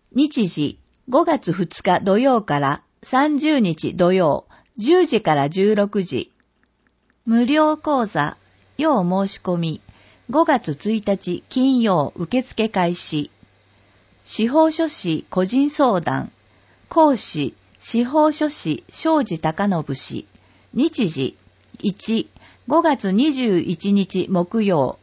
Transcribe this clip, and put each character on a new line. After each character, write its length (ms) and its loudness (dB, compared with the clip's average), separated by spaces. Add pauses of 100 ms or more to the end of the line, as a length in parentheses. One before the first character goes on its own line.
(140)
日 340 0
時、 320 -4 (280)
五 160 2
月 300 -2
二 280 -6
日 200 0
土 160 2
曜 240 2
か 180 -2
ら 240 -2 (200)
三 340 0
十 220 2
日 360 -2
土 160 4
曜、 340 2 (320)
十 280 4
時 160 0
か 140 2
ら 140 2
十 260 2
六 280 0
時。 280 -6 (960)
無 200 2
料 320 2
講 280 0
座、 320 -2 (400)
要 240 2
申 320 0
し 80 -14
込 160 -2
み。 240 -4 (480)
五 140 2
月 300 0
一 280 -2
日 460 -4
金 320 2
曜 380 2
受 240 -2
付 260 -4
開 280 0
始。 360 -6 (920)
司 240 -2
法 220 4
書 180 -2
士 420 -4
個 160 0
人 240 2
相 320 0
談。 300 -4 (560)
講 280 4
師、 400 -4 (240)
司 260 -2
法 260 2
書 180 -4
士 400 -6
庄 340 0
司 160 -6
貴 280 -2
信 280 -2
氏。 320 -10 (460)
日 360 0
時、 260 -4 (460)
一、 480 -4 (380)
五 160 2
月 280 0
二 220 2
十 260 0
一 320 -4
日 380 0
木 340 -2
曜。 400 0